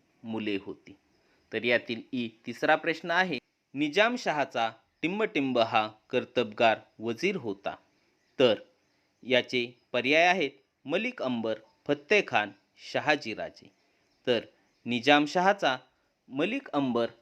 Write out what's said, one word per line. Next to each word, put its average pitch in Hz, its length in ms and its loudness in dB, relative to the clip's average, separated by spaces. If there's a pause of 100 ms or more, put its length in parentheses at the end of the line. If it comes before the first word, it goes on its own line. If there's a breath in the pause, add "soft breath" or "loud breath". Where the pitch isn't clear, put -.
(240)
मुले 107 420 -4
होती. 101 320 -16 (540)
तर 110 120 -4
यातील 117 380 0 (120)
ई 120 140 -4 (180)
तिसरा 147 300 0
प्रश्न 165 360 -4
आहे, 170 280 0 (360)
निजामशहाचा 151 920 0 (320)
टिंबटिंब 160 580 0
हा 113 280 2 (220)
कर्तबगार 113 720 2 (200)
वजीर 117 360 -2
होता. 104 400 -8 (640)
तर 120 160 8 (680)
याचे 123 420 0 (280)
पर्याय 143 340 2
आहेत 175 240 0 (340)
मलिक 208 360 -4
अंबर, 113 380 -4 (280)
फत्तेखान, 143 640 0 (300)
शहाजीराजे. 113 840 -4 (600)
तर 117 180 2 (400)
निजामशहाचा 147 920 2 (540)
मलिक 190 400 -4
अंबर 120 400 0 (120)